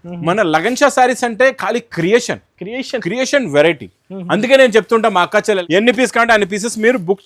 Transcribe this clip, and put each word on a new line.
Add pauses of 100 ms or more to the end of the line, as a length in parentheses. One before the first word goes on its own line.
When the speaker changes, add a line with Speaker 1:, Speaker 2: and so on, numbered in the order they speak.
Speaker 1:
మ్మ్.
Speaker 2:
మన
లగన్
షా
శారీస్
అంటే
ఖాళీ (160)
క్రియేషన్. (200)
Speaker 1:
క్రియేషన్.
Speaker 2:
క్రియేషన్
వెరైటీ. (240)
Speaker 1:
మ్మ్.
Speaker 2:
అందుకే
నేను
చెప్తుంటా
మా
అక్క
చెల్లెలు,
ఎన్ని
పీస్
కావాలంటే
అన్ని
పీసెస్
మీరు
బుక్